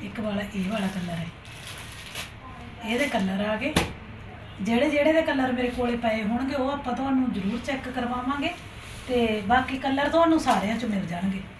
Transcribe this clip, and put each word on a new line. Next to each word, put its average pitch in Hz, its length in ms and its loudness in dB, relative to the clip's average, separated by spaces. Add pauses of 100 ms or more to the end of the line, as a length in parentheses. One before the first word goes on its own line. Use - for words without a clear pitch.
ਇੱਕ 202 160 -8
ਵਾਲਾ 202 240 -2
ਇਹ 190 260 -2
ਵਾਲਾ 208 200 0
ਕਲਰ 175 260 -4
ਹੈ, 165 120 -4 (1600)
ਇਹਦੇ 240 220 2
ਕਲਰ 196 380 0
ਆ 214 100 0
ਗਏ। 277 180 -2 (840)
ਜਿਹੜੇ 233 300 4
ਜਿਹੜੇ 294 240 4
ਦੇ 320 80 6
ਕਲਰ 269 320 2
ਮੇਰੇ 247 160 0
ਕੋਲੇ 240 280 0
ਪਏ 220 260 0
ਹੋਣਗੇ, 254 320 0
ਉਹ 262 160 2
ਆਪਾਂ 254 220 -2
ਤੁਹਾਨੂੰ 262 400 2
ਜ਼ਰੂਰ 202 320 0
ਚੈੱਕ 269 240 -4
ਕਰਵਾਵਾਂਗੇ, 254 640 -2 (540)
ਤੇ 226 400 2
ਬਾਕੀ 262 300 4
ਕਲਰ 277 320 2
ਤੁਹਾਨੂੰ 320 300 6
ਸਾਰਿਆਂ 220 380 2
'ਚ 240 80 -2
ਮਿਲ 202 200 0
ਜਾਣਗੇ। 185 360 -2 (180)